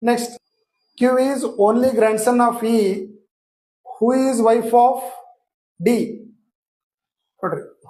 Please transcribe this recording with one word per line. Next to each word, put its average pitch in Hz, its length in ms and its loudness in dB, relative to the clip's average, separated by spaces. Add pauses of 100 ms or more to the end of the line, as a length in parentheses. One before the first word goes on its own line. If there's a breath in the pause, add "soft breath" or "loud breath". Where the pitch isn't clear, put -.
ನೆಕ್ಸ್ಟ್, 240 240 -2 (680)
Q 247 120 2 (160)
is 277 140 -4 (240)
only 240 340 2
grandson 220 480 2
of 226 240 -4
E, 226 80 2 (1160)
who 226 140 0 (180)
is 247 200 -2
wife 226 260 2 (120)
of 254 120 2 (880)
D. - 20 4 (1500)
ನೋಡ್ರಿ, 165 200 -6 (260)